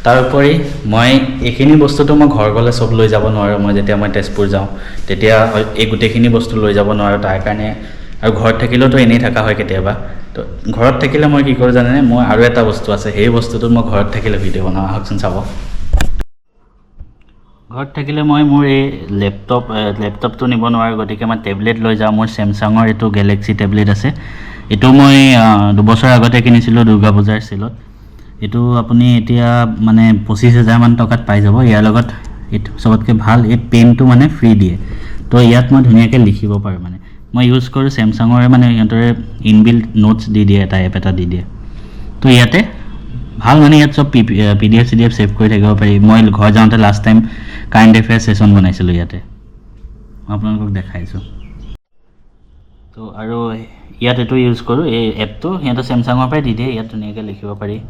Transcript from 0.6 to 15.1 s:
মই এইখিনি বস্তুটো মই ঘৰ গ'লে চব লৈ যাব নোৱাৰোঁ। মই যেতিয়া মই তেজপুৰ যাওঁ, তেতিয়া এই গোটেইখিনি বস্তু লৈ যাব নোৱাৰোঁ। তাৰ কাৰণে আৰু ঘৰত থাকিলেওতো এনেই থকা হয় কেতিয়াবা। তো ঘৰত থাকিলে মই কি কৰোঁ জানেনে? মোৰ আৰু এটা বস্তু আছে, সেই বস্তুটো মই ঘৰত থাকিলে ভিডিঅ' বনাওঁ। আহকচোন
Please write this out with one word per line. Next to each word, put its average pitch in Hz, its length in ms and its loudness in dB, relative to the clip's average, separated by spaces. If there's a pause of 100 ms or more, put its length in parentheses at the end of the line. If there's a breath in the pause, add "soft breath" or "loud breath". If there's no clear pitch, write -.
মই 113 260 2 (300)
এইখিনি 131 340 2
বস্তুটো 147 400 2
মই 147 120 4
ঘৰ 107 260 0
গ'লে 117 180 0
চব 113 220 -2
লৈ 110 140 2
যাব 104 200 0
নোৱাৰোঁ। 104 320 -2
মই 101 140 0
যেতিয়া 101 240 0
মই 104 120 -2
তেজপুৰ 101 380 -4
যাওঁ, 95 200 -2 (360 loud breath)
তেতিয়া 110 320 0 (400)
এই 110 100 -2
গোটেইখিনি 113 440 0
বস্তু 117 260 -2
লৈ 107 180 0
যাব 101 200 0
নোৱাৰোঁ। 101 280 -2
তাৰ 95 180 -4
কাৰণে 107 280 -6 (520 loud breath)
আৰু - 120 -2
ঘৰত 110 280 -2
থাকিলেওতো 123 380 0
এনেই 117 220 2
থকা 117 220 -2
হয় 107 140 -2
কেতিয়াবা। 95 380 -4 (380 loud breath)
তো - 80 -12 (300)
ঘৰত 117 300 0
থাকিলে 147 280 0
মই 143 160 2
কি 135 120 0
কৰোঁ 123 180 0
জানেনে? 123 280 2
মোৰ 123 220 2
আৰু 107 200 0
এটা 120 200 2
বস্তু 104 280 -4
আছে, 101 200 -4
সেই 104 180 0
বস্তুটো 113 400 -2
মই 117 140 2
ঘৰত 98 280 -2
থাকিলে 107 260 -2
ভিডিঅ' 95 280 -2
বনাওঁ। 95 220 -4
আহকচোন 101 300 -6